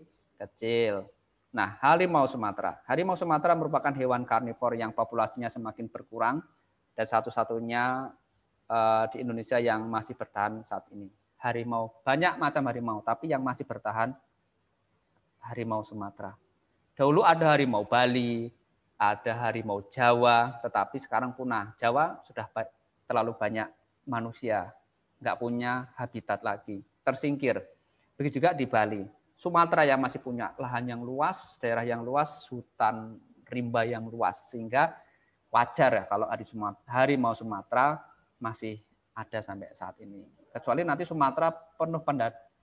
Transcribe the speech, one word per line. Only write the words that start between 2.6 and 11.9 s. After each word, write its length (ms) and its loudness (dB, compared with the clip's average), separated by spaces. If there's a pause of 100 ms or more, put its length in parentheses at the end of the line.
Harimau 320 0
Sumatera 320 2
merupakan 400 0
hewan 320 0
karnivor 560 0
yang 160 -4
populasinya 560 -2
semakin 400 -10
berkurang 480 -2 (580)
dan 80 0
satu-satunya, 1040 0 (560)
eh, 480 4
di 80 -10
Indonesia 400 0
yang 240 2
masih 320 -6
bertahan 480 -6
saat 240 -10
ini. 160 -16 (320)
Harimau, 640 -4